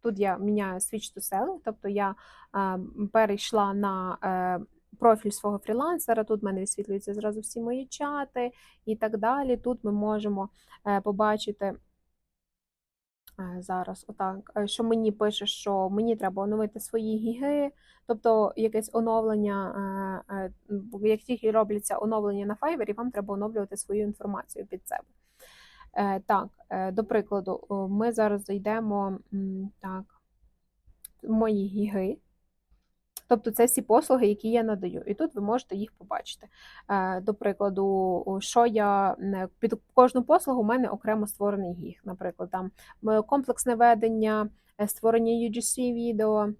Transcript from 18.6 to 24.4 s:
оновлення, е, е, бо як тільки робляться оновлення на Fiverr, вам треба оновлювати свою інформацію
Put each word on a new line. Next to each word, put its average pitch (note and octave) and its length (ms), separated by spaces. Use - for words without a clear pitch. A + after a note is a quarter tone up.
оновлення, G3 1400
е, G3+ 60
е, F#3+ 160
бо G#3 380
як G#3+ 120
тільки A3+ 320
робляться G#3 460
оновлення G#3 480
на G#3 100
Fiverr, C4+ 400
вам A#3+ 160
треба G3+ 220
оновлювати G3+ 440
свою G#3 260
інформацію G#3 600